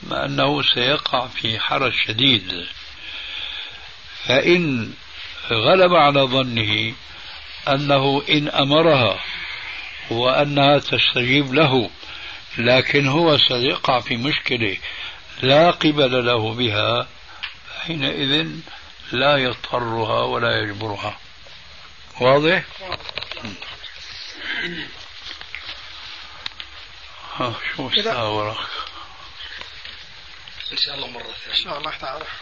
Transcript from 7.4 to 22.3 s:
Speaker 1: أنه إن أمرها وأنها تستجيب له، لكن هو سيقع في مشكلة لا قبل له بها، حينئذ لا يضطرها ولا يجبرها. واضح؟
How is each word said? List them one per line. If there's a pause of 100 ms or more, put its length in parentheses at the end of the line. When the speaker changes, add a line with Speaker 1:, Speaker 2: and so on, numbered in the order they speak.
Speaker 1:
أنه
إن
أمرها (920)
وأنها
تستجيب
له، (680)
لكن
هو
سيقع
في
مشكلة (640)
لا
قبل
له
بها، (800)
حينئذ (640)
لا
يضطرها
ولا
يجبرها. (1000)
واضح؟ (4000)